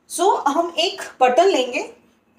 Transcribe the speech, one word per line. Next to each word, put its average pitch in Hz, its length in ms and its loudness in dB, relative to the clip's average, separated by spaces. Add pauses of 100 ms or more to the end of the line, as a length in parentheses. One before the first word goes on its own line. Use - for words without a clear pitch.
So, 427 380 0
हम 339 300 -2
एक 349 240 -4 (180)
बर्तन 254 260 4
लेंगे, 294 480 -2 (460)